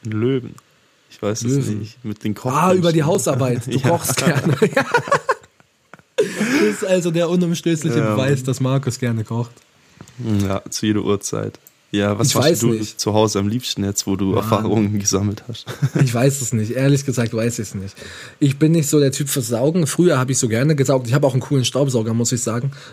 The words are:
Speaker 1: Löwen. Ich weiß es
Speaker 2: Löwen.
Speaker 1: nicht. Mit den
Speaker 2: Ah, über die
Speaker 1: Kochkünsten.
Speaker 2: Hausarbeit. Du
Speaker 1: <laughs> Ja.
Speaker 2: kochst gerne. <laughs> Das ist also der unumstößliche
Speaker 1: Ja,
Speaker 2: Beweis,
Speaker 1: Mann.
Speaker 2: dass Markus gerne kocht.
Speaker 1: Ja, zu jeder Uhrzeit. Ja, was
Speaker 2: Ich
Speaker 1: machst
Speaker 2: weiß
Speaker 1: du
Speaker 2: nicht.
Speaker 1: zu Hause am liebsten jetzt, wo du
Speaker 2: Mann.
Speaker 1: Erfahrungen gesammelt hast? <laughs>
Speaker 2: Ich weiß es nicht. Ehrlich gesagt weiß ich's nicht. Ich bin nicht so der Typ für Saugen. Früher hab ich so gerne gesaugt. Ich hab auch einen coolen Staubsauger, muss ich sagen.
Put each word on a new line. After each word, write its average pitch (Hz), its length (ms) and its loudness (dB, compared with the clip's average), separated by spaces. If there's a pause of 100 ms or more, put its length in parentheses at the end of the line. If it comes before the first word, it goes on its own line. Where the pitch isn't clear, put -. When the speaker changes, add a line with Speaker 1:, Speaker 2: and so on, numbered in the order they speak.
Speaker 1:
Löwen. 120 500 -2 (560)
Ich - 100 -20
weiß 104 220 -4
es 127 240 0
Speaker 2:
Löwen. 107 140 -4
Speaker 1:
nicht. - 240 -14
Mit 107 200 -8
den 104 200 -4
Speaker 2:
Ah, 151 280 2
über 175 200 2
die 160 80 2
Speaker 1:
Kochkünsten. 143 60 0
Speaker 2:
Hausarbeit. 135 600 0
Du 131 40 -8
Speaker 1:
<laughs> 120 80 -2
Ja. 135 100 0
Speaker 2:
kochst 170 280 0
gerne. 139 460 0
<laughs> 185 60 4 (1500)
Das 214 520 0
ist 202 160 -4
also 185 260 2
der 165 200 0
unumstößliche 170 680 0
Speaker 1:
Ja, 110 160 2
Speaker 2:
Beweis, 135 260 2
Speaker 1:
Mann. 127 60 -12
Speaker 2:
dass 131 140 -2
Markus 131 380 0
gerne 113 260 -2
kocht. 117 280 -6 (920)
Speaker 1:
Ja, 98 260 -2
zu - 180 -6
jeder 104 160 2
Uhrzeit. 104 560 -4 (340)
Ja, 101 260 0
was 120 100 2
Speaker 2:
Ich - 60 -2
Speaker 1:
machst 127 160 4
Speaker 2:
weiß 107 100 2
Speaker 1:
du 117 120 2
Speaker 2:
nicht. 107 280 -6
Speaker 1:
zu 104 140 -2
Hause 107 260 4
am 101 80 0
liebsten 113 360 -4
jetzt, 101 220 -4
wo 98 100 0
du 95 100 -2
Speaker 2:
Mann. 95 100 0
Speaker 1:
Erfahrungen 104 640 0
gesammelt 101 500 2
hast? 113 160 -12 (180)
<laughs> 143 220 0
Speaker 2:
Ich 120 100 0
weiß 135 280 2
es 113 100 -4
nicht. 110 200 0
Ehrlich 135 340 2
gesagt 117 280 -2
weiß 117 240 -2
ich's 110 160 -8
nicht. 98 220 -8 (420)
Ich 143 200 2
bin 156 140 4
nicht 165 160 2
so 151 120 4
der 139 120 2
Typ 143 180 -4
für 143 100 -2
Saugen. 135 460 0
Früher 170 320 2
hab 127 120 0
ich 127 80 0
so 127 100 0
gerne 135 280 2
gesaugt. 131 320 2
Ich 120 60 0
hab 139 100 2
auch 127 80 4
einen 123 80 2
coolen 131 240 0
Staubsauger, 123 480 0
muss 117 200 0
ich 117 100 -4
sagen. 120 300 -4 (200)